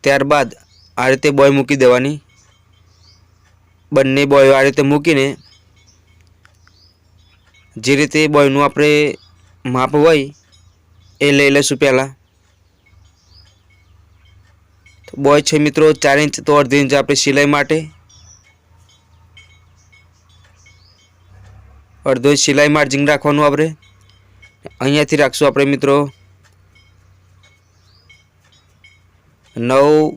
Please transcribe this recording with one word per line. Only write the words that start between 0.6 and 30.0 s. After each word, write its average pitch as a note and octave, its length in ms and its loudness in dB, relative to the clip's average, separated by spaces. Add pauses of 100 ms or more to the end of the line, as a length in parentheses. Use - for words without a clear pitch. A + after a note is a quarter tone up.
આ B2 140 -2
રીતે C3+ 260 0
બોય C#3 200 4
મૂકી C#3 260 -2
દેવાની. B2+ 340 2 (1700)
બંને C3+ 300 0 (100)
બોય C3+ 260 6
આ C3+ 80 2
રીતે C#3 180 0
મૂકીને C#3+ 420 0 (2500)
જે B2 240 -2
રીતે D3+ 200 -2 (140)
બોયનું C#3+ 340 2
આપણે D3 220 0 (760)
માપ B2+ 300 -4
હોય D3+ 300 2 (960)
એ C#3+ 60 0 (100)
લઈ C#3 180 2
લઈશું C#3 260 -2
પહેલાં. C3+ 280 0 (3000)
તો - 60 -20 (120)
બોય D3 240 2
છે D#3 80 -2 (100)
મિત્રો D3+ 280 2 (100)
ચાર C#3 200 2
ઇંચ, C#3+ 120 -6 (100)
તો D3+ 140 -2
અડધી C#3+ 240 0
ઇંચ C3+ 100 -2
આપણે C#3 300 -2
સિલાઈ C#3+ 300 0
માટે, C#3+ 240 -2 (4000)
અડધો C3 300 -2
ઇંચ - 100 -4
સિલાઈ D3 320 0
માર્જિન C#3+ 340 -2
રાખવાનું D3 360 0
આપણે. D3 220 -2 (1120)
અહીંયાથી D3 380 -2
રાખશું C#3+ 280 0
આપણે C#3 240 0
મિત્રો C#3 220 -2 (3500)
નવ C3 320 0 (300)